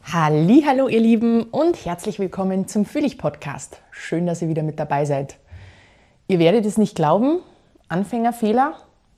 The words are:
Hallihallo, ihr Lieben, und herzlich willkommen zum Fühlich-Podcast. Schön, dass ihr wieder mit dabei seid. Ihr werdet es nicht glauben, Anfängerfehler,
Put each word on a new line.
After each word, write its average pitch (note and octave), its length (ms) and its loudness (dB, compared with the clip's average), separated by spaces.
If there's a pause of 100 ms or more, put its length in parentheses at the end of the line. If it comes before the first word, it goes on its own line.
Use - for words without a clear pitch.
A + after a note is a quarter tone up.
(120)
Hallihallo, G3 760 4
ihr A3+ 140 2
Lieben, A3+ 420 2
und E4 420 -2
herzlich F3 320 -6
willkommen F#3+ 500 -4
zum G#3 160 -2
Fühlich-Podcast. - 920 -6 (140)
Schön, - 340 -4
dass E3+ 160 -2
ihr E3 80 -2
wieder D#3+ 140 -2
mit D#3 160 -6
dabei D3 260 -2
seid. C#3 300 -4 (920)
Ihr F#3 120 0
werdet F#3+ 260 4
es G#3+ 140 -2
nicht G#3 160 2
glauben, G#3 460 2 (480)
Anfängerfehler, A#3 840 -2 (440)